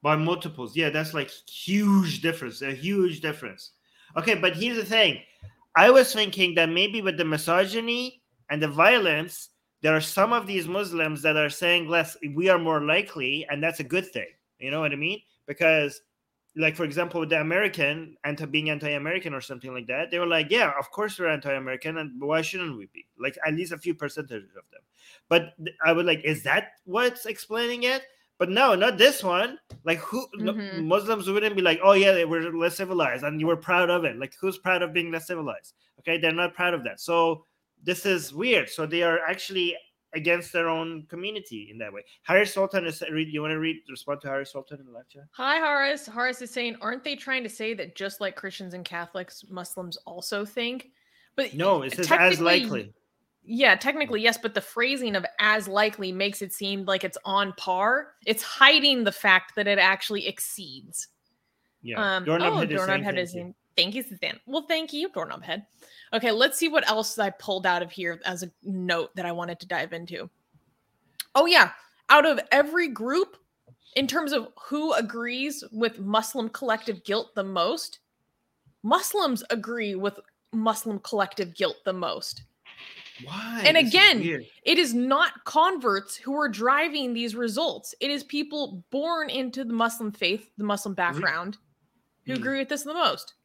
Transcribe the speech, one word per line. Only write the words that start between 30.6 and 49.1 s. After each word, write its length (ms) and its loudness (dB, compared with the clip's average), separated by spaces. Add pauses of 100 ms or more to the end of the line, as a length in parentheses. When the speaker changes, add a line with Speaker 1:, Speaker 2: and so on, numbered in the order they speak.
Speaker 1:
Muslims 380 2
wouldn't 300 0
be 60 2
like, 200 4
"Oh, 100 10
yeah, 200 8
they 140 4
were 260 -2
less 240 0
civilized," 480 0
and 160 -2
you 60 0
were 100 4
proud 320 2
of 160 2
it. 140 -2
Like, 200 -10
who's 200 -4
proud 240 0
of 100 -4
being 180 -2
less 160 -6
civilized? 460 -8 (280)
Okay, 180 -2
they're 140 2
not 200 -2
proud 220 0
of 100 -6
that. 160 -10
So, 460 0 (360)
this 240 -4
is 260 0
weird. 380 2
So 160 -4
they 160 -2
are 180 2
actually 560 -4 (380)
against 380 -2
their 160 0
own 400 -4
community 600 -12
in 80 -18
that 140 -12
way. 120 -14 (200)
Harris 280 4
Sultan 320 0
is, 160 -6 (120)
read, 160 -2
you 140 -6
wanna 160 -4
read, 180 -2 (120)
respond 340 -8
to 60 -10
Harris 240 -4
Sultan 280 -14
in 60 -20
the 60 -20
live 160 -20
chat? 140 -20 (100)
Speaker 2:
Hi, 240 -2
Harris. 500 0
Harris 360 -4
is 80 -14
saying, 300 -6
"Aren't 240 -6
they 100 -4
trying 300 -6
to 40 -8
say 260 -6
that 200 -10
just 260 -8
like 140 -4
Christians 400 -12
and 100 -12
Catholics, 640 -10